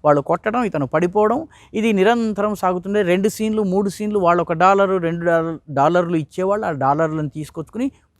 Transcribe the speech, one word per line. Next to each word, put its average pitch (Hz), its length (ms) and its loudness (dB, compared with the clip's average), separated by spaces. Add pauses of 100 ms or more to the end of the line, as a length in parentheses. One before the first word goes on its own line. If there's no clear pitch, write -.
వాళ్ళు 147 160 4
కొట్టడం, 214 440 -2
ఇతను 190 220 -2
పడిపోవడం, 208 640 0 (260)
ఇది 220 180 0
నిరంతరం 214 640 2
సాగుతుండే. 190 480 -2
రెండు 190 260 2
సీన్లు, 214 340 -2
మూడు 196 280 0
సీన్లు 208 280 -4
వాళ్ళు 175 240 2
ఒక 170 100 -2
డాలరు, 190 440 4
రెండు 170 280 -2
డాల-, 165 320 0 (140)
డాలర్లు 170 460 2
ఇచ్చేవాళ్ళు. 190 500 -2
ఆ 180 60 -2
డాలర్లను 151 560 0
తీసుకొచ్చుకుని 160 640 -8 (300)